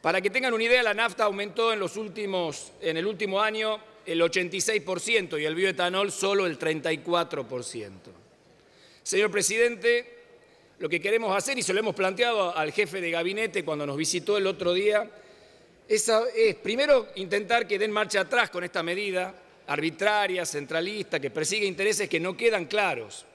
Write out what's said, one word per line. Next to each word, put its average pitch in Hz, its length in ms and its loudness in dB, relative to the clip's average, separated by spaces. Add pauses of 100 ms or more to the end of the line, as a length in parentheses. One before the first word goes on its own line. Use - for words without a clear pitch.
Para 175 200 0
que 196 100 0
tengan 254 240 0
una 220 100 2
idea, 240 200 6
la 214 100 2
nafta 226 300 0
aumentó 208 480 0
en 214 80 -2
los 190 160 -4
últimos, 190 840 -4
en 160 160 -2
el 165 100 0
último 196 340 0
año 214 400 0 (260)
el 165 160 2
ochenta 175 340 2
y 185 40 -2
seis 208 220 0
por 185 180 -4
ciento 196 360 0
y 151 80 -2
el 156 120 0
bioetanol 185 560 0
solo 196 340 0
el 156 120 -4
treinta 160 340 -2
y 156 60 -2
cuatro 165 480 -2
por 123 180 -6
ciento. 101 480 -12 (920)
Señor 202 280 0
presidente, 233 840 0 (600)
lo 165 100 -6
que 165 120 -2
queremos 202 360 0
hacer, 254 220 -2
y 226 40 -2
se - 100 -2
lo 202 80 2
hemos 220 140 -2
planteado 196 640 0
al 156 140 0
jefe 185 300 -2
de 170 100 -4
gabinete 185 540 -2
cuando 147 200 -4
nos 143 120 -4
visitó 165 420 0
el 196 80 2
otro 175 260 0
día, 208 380 2 (760)
es, 214 200 2 (280)
es 220 180 6
primero 254 640 4
intentar 202 500 0
que 196 140 -2
den 214 100 0
marcha 208 300 2
atrás 226 280 2
con 175 140 -6
esta 175 180 -4
medida 185 540 -2 (320)
arbitraria, 180 800 0
centralista, 165 720 -4
que 135 120 -4
persigue 196 360 -2
intereses 196 420 0
que 165 120 0
no 180 160 -4
quedan 220 300 2
claros 143 680 -2